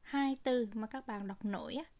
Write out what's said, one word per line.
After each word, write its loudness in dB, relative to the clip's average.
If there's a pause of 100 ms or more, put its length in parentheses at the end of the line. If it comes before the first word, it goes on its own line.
Hai 2
từ 4
mà -2
các -6
bạn -4
đọc -6
nổi -2
á. -2 (160)